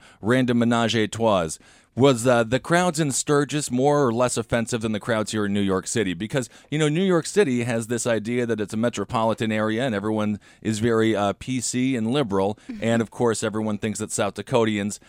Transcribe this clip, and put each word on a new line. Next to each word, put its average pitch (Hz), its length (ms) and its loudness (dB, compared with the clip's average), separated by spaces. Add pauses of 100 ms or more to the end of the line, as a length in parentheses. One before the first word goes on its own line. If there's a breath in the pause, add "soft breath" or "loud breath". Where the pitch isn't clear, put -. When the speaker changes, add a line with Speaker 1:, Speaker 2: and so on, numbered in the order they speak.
(220 loud breath)
Speaker 1:
random 120 380 2
menage 117 360 2
a 107 120 0
trois. 98 500 0 (380 soft breath)
Was, 123 320 4
uh, 120 160 4
the 117 160 0
crowds 175 400 0
in 156 120 0
Sturgis 143 600 -2
more 143 340 2
or 113 80 2
less 123 240 0
offensive 117 440 -2
than 110 100 -2
the 107 80 -2
crowds 110 320 -2
here 107 160 0
in 98 60 0
New 101 80 2
York 95 260 0
City? 98 260 0
Because, 110 340 -4 (220 loud breath)
you 147 80 -2
know, 156 120 2
New 160 140 0
York 175 220 2
City 131 380 2
has 117 240 -2
this 117 180 -2
idea 117 400 0
that 110 160 -2
it's 101 100 -6
a 110 60 -4
metropolitan 113 720 0
area 110 320 0
and 120 120 -2
everyone 107 440 -2 (220 loud breath)
is 107 160 -2
very, 113 380 2
uh, 101 240 2
P 131 200 -4
C 127 360 -2
and 113 180 -2
liberal. 101 460 0 (100)
Speaker 2:
Mm-hmm. 220 140 -10
Speaker 1:
And, 117 180 2
of 107 80 -2
course, 117 320 0
everyone 107 380 -4
thinks 104 180 -4
that 107 140 -8
South 101 240 -2
Dakotans 107 720 0